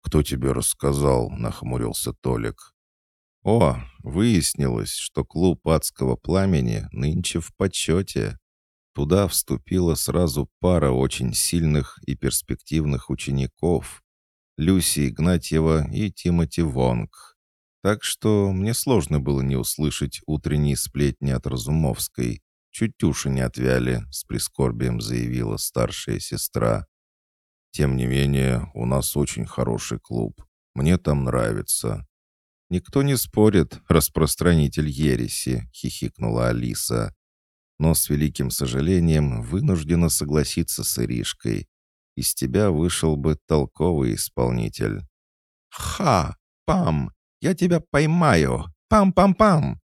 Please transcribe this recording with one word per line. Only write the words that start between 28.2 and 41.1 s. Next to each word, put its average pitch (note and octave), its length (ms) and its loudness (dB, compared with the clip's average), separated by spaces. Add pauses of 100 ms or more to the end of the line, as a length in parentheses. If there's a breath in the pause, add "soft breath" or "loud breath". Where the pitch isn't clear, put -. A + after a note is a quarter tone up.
у A#1 140 -6
нас C2+ 280 -2
очень C#2 300 -2
хороший A#1 540 -4
клуб. A1+ 440 -6 (320)
Мне D2+ 220 2
там C#2+ 280 0
нравится". A1 800 -2 (640)
"Никто F2+ 320 0
не C#3 160 2
спорит, G#2 600 4 (120)
распространитель D#2 960 4
ереси", — B1+ 840 -2
хихикнула A#1+ 760 -4
Алиса. A#1 680 -4 (640)
"Но D#2+ 160 4
с - 140 -2
великим D2 420 0
сожалением D2 920 2
вынуждена E2+ 680 0
согласиться D2+ 760 -2
с - 160 -4
Иришкой. A1+ 720 -4 (480)